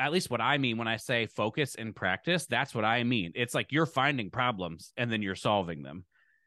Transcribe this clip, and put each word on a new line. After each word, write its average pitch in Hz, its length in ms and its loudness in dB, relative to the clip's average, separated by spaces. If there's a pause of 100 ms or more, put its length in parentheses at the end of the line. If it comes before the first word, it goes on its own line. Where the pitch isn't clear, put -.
at 143 120 0
least 180 180 0
what 120 100 0
I 131 160 4
mean 123 220 2
when 113 100 -2
I 113 80 0
say 117 300 0
focus 113 480 -2
and 110 200 -8
practice, 123 520 0
that's 120 280 0
what 107 120 2
I 120 180 2
mean. 110 300 0
It's 120 200 -2
like 120 180 -2
you're 160 120 4
finding 135 460 0
problems, 101 680 -4
and 120 160 0
then 110 80 0
you're 95 140 -2
solving 90 480 0
them. 73 240 -14 (400)